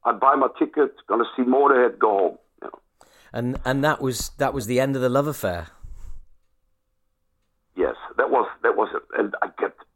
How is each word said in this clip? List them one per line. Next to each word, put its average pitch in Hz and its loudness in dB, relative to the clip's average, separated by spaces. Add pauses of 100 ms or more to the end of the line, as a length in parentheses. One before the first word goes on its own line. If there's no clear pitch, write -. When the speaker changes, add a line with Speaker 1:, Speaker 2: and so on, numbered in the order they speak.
Speaker 1:
I 117 2
buy 135 4
my 135 2 (100)
ticket, - 0 (120)
gonna 113 0 (100)
see 127 0
Motorhead, 131 4
go 113 4
home, 92 0 (240)
you - -14
know. - -20 (540)
Speaker 2:
And, 123 -4
and 135 0
that 151 0
was, 127 -4
that 135 0
was 123 -6
the 123 2
end 135 0
of 127 -2
the 127 2
love 139 2
affair. 87 -4 (2000)
Speaker 1:
Yes, 80 0 (220)
that 127 0
was, 120 2 (160)
that 117 2
was 107 0
it. - -6 (140)
And 104 -2
I - -2 (120)
get - -4 (220)